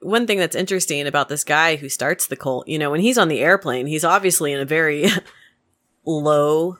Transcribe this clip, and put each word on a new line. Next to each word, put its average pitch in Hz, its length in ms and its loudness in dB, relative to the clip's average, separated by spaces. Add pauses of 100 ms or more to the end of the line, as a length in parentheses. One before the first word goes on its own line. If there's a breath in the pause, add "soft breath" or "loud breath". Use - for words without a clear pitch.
one 233 240 0
thing 208 140 0
that's 165 160 0
interesting 170 500 -2
about 143 240 0
this 151 140 -4
guy 156 320 2
who 143 120 -10
starts 143 380 -2
the - 100 -8
cult, 127 320 -4
you 156 120 -4
know, 147 100 -2
when 151 120 0
he's 240 180 4
on 180 80 4
the 135 140 -2
airplane, 143 440 2
he's 151 180 -4
obviously 175 480 2
in 139 80 -4
a 139 60 -4
very 151 400 0
<laughs> - 1000 -6
low 151 760 0